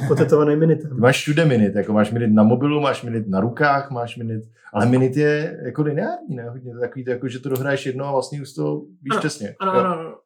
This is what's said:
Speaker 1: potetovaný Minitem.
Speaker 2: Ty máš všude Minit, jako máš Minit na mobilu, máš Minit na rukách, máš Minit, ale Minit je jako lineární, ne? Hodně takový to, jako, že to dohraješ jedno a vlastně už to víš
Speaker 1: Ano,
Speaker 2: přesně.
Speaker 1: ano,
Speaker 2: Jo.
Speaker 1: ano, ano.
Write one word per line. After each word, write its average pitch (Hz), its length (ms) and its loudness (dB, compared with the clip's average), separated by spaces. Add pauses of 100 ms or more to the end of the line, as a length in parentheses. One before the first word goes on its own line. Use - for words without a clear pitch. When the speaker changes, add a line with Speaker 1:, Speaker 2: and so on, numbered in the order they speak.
Speaker 1:
potetovaný 151 480 4
Minitem. 156 400 2
Speaker 2:
Ty 107 60 -2
máš 123 160 6
všude 151 280 2
Minit, 110 300 4
jako 104 180 0
máš 107 180 2
Minit 117 220 0
na 107 100 8
mobilu, 139 380 4
máš 131 220 -2
Minit 113 240 -6
na 95 120 0
rukách, 139 520 0
máš 120 260 -6
Minit, 113 260 -6 (300)
ale 104 120 2
Minit 127 320 4
je 151 480 0
jako 131 160 -2
lineární, 190 540 -4
ne? 117 140 -10
Hodně 127 300 -14
takový 123 260 -6
to, 127 60 -2
jako, 123 160 -4
že 127 120 -8
to 135 100 -8
dohraješ 135 360 -2
jedno 135 200 -6
a 143 60 -6
vlastně 139 300 -4
už 131 120 -14
to 147 280 -4 (200)
víš 139 100 -6
Speaker 1:
Ano, 202 80 0
Speaker 2:
přesně. 143 400 -6
Speaker 1:
ano, 190 140 -2
Speaker 2:
Jo. 185 60 4
Speaker 1:
ano, 180 200 0
ano. 160 160 -12 (100)